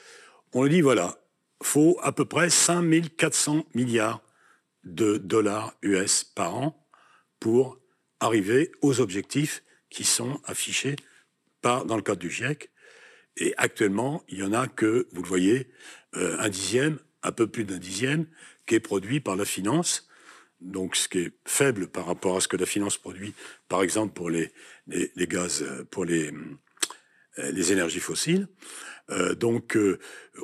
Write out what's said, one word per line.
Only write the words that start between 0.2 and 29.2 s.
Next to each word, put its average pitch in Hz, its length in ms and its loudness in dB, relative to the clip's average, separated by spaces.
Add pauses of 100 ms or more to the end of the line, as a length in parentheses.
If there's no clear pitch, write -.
on 127 140 4
dit, 147 140 6
voilà, 107 380 4 (440)
faut 160 400 6
à 143 100 0
peu 143 120 0
près 156 260 2
cinq 175 320 4
mille 165 280 4
quatre 156 240 0
cents 151 400 0
milliards 113 480 0 (600)
de 104 340 2
dollars 104 640 0
U 101 140 4
S - 280 0
par 92 300 -4
an 135 340 -6 (520)
pour 123 380 2 (420)
arriver 117 500 2 (100)
aux 135 200 4
objectifs 110 640 -2 (260)
qui - 140 -10
sont 135 400 -2
affichés - 520 -4 (640)
par, 123 240 0
dans 113 120 -2
le 101 60 -2
cadre 95 180 -2
du 85 100 -6
giec. - 400 -6 (640)
Et - 200 -2
actuellement, 123 720 0
il 95 100 -12
y 98 40 -6
en 98 100 -2
a 123 160 0
que, 110 440 0
vous 90 100 -8
le 82 60 -10
voyez, 95 420 2 (460)
euh, 87 220 -2
un 107 100 -2
dixième, 110 500 0 (240)
un 90 100 -2
peu 117 140 0
plus 110 180 -6
d'un 95 140 -6
dixième, 120 480 -2 (400)
qui 113 100 4
est 110 40 4
produit 101 400 -2
par 98 160 -2
la 101 80 -2
finance. 120 640 -2 (520)
Donc, 92 360 -6
ce - 120 0
qui 95 100 -4
est 85 140 -4 (120)
faible 117 420 0
par 90 200 -10
rapport 90 300 0
à 92 40 0
ce - 80 2
que 95 80 -2
la 90 100 0
finance 101 300 -2
produit, 92 380 -12 (340)
par 92 140 2
exemple, 101 320 0
pour 85 160 -6
les, 82 200 0 (380)
les, 85 260 -2
les 90 120 -2
gaz, 87 360 -2
euh, - 220 -8
pour 95 200 -6
les, 80 280 0 (1080)
euh, - 140 -6
les 90 200 0
énergies 87 280 0
fossiles. 170 480 0 (600)
Euh, 90 260 0